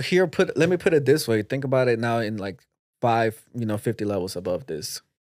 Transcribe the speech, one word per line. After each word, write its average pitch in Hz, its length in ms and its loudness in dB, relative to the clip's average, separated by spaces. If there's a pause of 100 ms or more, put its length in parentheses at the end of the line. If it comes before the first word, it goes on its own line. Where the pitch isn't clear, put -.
here, 180 260 2
put, - 300 0
let 165 140 4
me 180 80 0
put 175 160 2
it 143 100 4
this 143 240 2
way. 110 140 2
Think 139 220 -6
about 131 240 2
it 117 100 2
now 117 220 0
in, 107 180 -4
like, 98 240 -8 (400)
five, 113 360 2 (160)
you 117 120 -4
know, 107 100 -2
fifty 110 300 -4
levels 95 300 -4
above 90 300 -4
this. - 360 -10 (260)